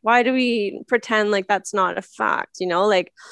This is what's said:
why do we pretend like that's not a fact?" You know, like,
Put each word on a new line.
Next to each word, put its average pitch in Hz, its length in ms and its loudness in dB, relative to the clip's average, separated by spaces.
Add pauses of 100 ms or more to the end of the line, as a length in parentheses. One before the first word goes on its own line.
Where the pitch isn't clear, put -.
why 240 200 2
do 254 100 0
we 240 540 -2
pretend 214 460 0
like 196 160 -2
that's 196 260 -2
not 185 240 0
a 190 40 -8
fact?" - 580 -4
You 185 80 -4
know, 180 180 2
like, 190 260 0 (200)